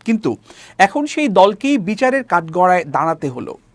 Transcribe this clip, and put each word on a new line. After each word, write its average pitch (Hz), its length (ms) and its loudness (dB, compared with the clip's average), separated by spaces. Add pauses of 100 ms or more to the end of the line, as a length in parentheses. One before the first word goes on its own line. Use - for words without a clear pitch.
কিন্তু 220 320 -2 (420)
এখন 285 280 2
সেই 302 220 -2
দলকেই 214 500 2
বিচারের 247 460 -2
কাঠগড়ায় 175 600 0
দাঁড়াতে 147 440 -4
হলো। 120 280 -10 (180)